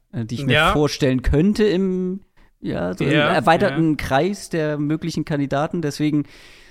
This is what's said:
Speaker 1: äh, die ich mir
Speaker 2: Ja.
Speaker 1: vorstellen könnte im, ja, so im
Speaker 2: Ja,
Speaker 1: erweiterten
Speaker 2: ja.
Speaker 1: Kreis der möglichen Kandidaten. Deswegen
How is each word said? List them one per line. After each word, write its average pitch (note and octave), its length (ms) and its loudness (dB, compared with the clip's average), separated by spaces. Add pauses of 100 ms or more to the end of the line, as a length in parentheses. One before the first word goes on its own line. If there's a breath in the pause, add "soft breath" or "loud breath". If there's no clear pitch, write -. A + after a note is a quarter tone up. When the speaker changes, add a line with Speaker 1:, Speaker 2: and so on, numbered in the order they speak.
(120)
Speaker 1:
äh, A#2 140 -6
die A#2+ 100 -8
ich C#3 100 -6
mir B2+ 80 2
Speaker 2:
Ja. D#3+ 200 4
Speaker 1:
vorstellen C#3 480 2
könnte G3 420 2
im, F#3 580 0 (380 soft breath)
ja, F3 340 -6
so F3+ 100 -6
im C#3 80 0
Speaker 2:
Ja, D3+ 220 2
Speaker 1:
erweiterten E3 580 2
Speaker 2:
ja. D3+ 40 0
Speaker 1:
Kreis E3+ 540 -2
der D3+ 280 -2
möglichen D#3 480 -4
Kandidaten. C#3+ 560 -2
Deswegen D3+ 420 0 (480 loud breath)